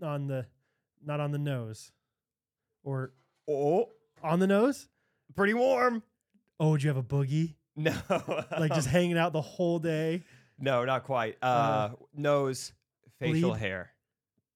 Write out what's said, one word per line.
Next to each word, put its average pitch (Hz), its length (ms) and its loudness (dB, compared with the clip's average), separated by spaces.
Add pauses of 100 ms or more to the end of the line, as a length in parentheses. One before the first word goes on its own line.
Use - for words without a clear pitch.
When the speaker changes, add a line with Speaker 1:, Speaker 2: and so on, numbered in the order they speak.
Speaker 1:
on 143 240 -6
the, 131 200 -6 (540)
not 147 200 -6
on 147 100 -4
the 147 80 -4
nose. 123 540 -6 (920)
Or 131 300 -6 (360)
Speaker 2:
Oh. 151 420 2 (300)
Speaker 1:
on 165 200 0
the 190 80 4
nose? 226 400 2 (480)
Speaker 2:
Pretty 202 180 2
warm. 247 480 2 (560)
Speaker 1:
Oh, 156 180 4
did 139 60 0
you 151 60 2
have 135 80 0
a 131 80 -2
boogie? 143 500 -2 (220)
Speaker 2:
No. 151 180 0 (140)
<laughs> 156 360 -2 (140)
Speaker 1:
Like, 160 160 0
just 139 140 0
hanging 175 280 2
out 170 160 2
the 156 80 -2
whole 170 380 -2
day? 160 460 -2 (340)
Speaker 2:
No, 131 260 2
not 131 200 0
quite. 117 360 -2
Uh, 127 60 -2
Speaker 1:
Uh, 110 440 2 (260)
Speaker 2:
nose, 143 560 -2 (480)
facial 160 300 2
Speaker 1:
bleed? 110 100 -4
Speaker 2:
hair. 95 320 -6 (640)